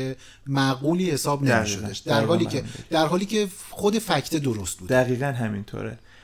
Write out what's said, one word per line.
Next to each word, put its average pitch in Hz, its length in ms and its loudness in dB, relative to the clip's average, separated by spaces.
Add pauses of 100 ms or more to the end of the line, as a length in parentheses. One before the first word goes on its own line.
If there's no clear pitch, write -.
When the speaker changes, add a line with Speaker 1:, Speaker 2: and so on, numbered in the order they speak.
(480)
Speaker 1:
معقولی 139 640 2
حساب 139 340 0
Speaker 2:
دقیقاً. 123 120 6
Speaker 1:
نمی‌شدش. 104 400 -2
در - 160 -2
Speaker 2:
دقیقاً 113 140 2
Speaker 1:
حالی 170 180 4
که، - 120 -4
Speaker 2:
همینطوره. - 320 -8
Speaker 1:
در 160 160 4
حالی 180 200 0
که 208 220 0 (220)
خود 208 300 0
فکت 165 360 -2
درست 113 440 -2
بود. 92 100 -14
Speaker 2:
دقیقاً 127 360 4
همینطوره. 110 760 -6 (240)